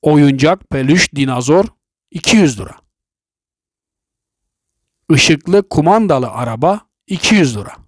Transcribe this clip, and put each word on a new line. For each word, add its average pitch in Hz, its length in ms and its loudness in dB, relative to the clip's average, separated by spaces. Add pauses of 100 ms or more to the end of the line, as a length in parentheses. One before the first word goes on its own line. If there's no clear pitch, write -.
Oyuncak 147 680 2
peluş 143 440 0
dinozor, 139 520 0 (460)
iki - 260 -2
yüz 143 220 2
lira. - 220 -16 (2250)
Işıklı 165 600 0
kumandalı 165 600 0
araba, 120 580 -4 (200)
iki - 280 -2
yüz 139 220 0
lira. - 180 -14 (120)